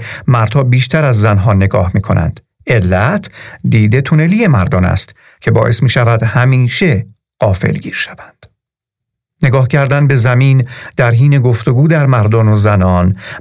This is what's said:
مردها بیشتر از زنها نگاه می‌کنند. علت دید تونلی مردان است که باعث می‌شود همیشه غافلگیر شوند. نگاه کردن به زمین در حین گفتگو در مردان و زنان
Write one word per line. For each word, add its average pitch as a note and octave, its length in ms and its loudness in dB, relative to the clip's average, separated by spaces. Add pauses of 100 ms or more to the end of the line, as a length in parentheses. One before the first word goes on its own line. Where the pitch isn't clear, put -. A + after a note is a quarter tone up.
(260)
مردها B2 360 0
بیشتر C3 420 0
از A#2+ 160 0
زنها G#2 320 2
نگاه F#2+ 420 0
می‌کنند. F2 460 -2 (260)
علت G#2+ 640 -2 (380)
دید A2 320 2
تونلی E3 460 0
مردان F#2+ 380 0
است F2+ 300 -4 (260)
که - 100 -4
باعث A2+ 320 0
می‌شود A#2 400 0
همیشه B2 840 0 (340)
غافلگیر G2+ 540 -4
شوند. - 520 -14 (960)
نگاه B2+ 260 2
کردن C#3+ 380 0
به C#3 100 2
زمین B2+ 500 2 (300)
در A#2+ 140 2
حین C#3 280 2
گفتگو B2+ 500 0
در D#3 180 2
مردان A2 420 2
و G#2+ 80 2
زنان F#2 600 2 (240)